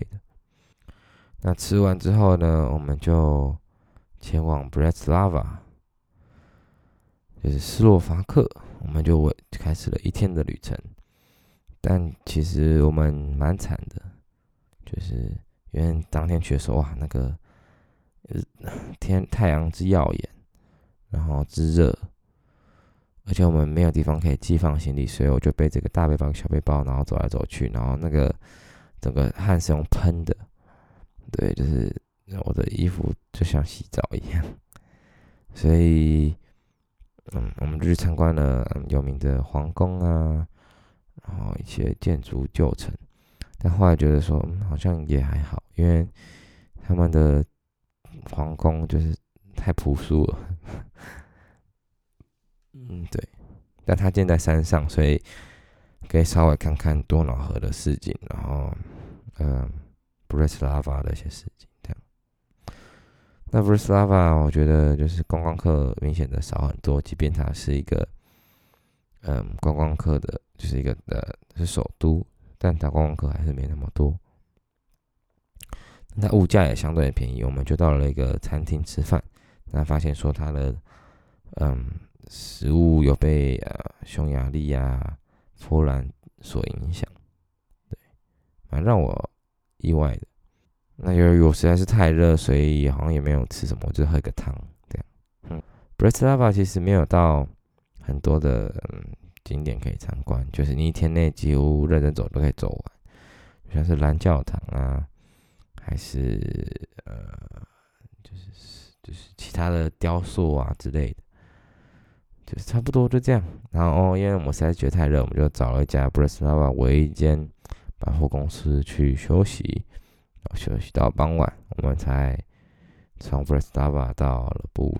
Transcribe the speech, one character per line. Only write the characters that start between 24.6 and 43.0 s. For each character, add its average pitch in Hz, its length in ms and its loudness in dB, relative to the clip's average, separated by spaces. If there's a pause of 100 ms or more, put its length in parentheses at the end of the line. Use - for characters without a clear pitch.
行 71 160 -4
李， 69 100 -2
所 - 180 -4
以 69 60 4
我 65 100 2
就 73 120 2
背 76 180 2
这 - 100 -2
个 - 100 -6
大 82 180 0
背 76 100 2
包、 71 160 -2
小 - 140 -8
背 76 140 0
包， 73 220 0
然 65 140 -4
后 71 60 -2
走 - 140 -4
来 - 100 -2
走 - 180 -4
去， - 220 -6
然 58 180 -4
后 65 100 0
那 80 140 -4
个 73 240 2 (640)
整 65 140 -4
个 67 220 2
汗 90 260 2
是 82 100 -2
用 76 200 0
喷 85 340 0
的， 85 100 -2 (960)
对， 50 220 -2
就 65 100 -2
是 67 320 -2 (500)
我 - 80 -4
的 - 140 -2
衣 - 200 -2
服 - 260 -4 (180)
就 - 120 -4
像 73 220 0
洗 - 260 -14
澡 - 100 -2 (100)
一 - 180 -8
样， - 160 -2 (1080)
所 80 220 4
以， 78 600 4 (960)
嗯， 57 260 -8
我 - 80 -6
们 78 140 -6
就 82 60 -4
去 85 100 4
参 82 200 -2
观 82 180 4
了， 69 300 2 (120)
嗯， 67 140 -6
有 71 120 2
名 67 160 -4
的 67 260 0
皇 73 300 -4
宫 90 260 -2
啊， 80 480 0 (800)
然 90 80 -12
后 50 200 -8
一 - 80 -10
些 - 360 -4
建 78 220 0
筑 67 320 -6
旧 76 220 2
城， - 180 -10 (640)